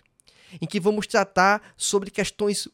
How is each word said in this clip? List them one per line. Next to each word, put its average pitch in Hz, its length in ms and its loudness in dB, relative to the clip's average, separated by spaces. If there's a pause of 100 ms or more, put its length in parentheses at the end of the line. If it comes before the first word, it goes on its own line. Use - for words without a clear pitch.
(600)
em 165 60 -6
que 208 120 -4
vamos 208 300 -2
tratar 196 680 2
sobre 196 360 -2
questões 208 600 -2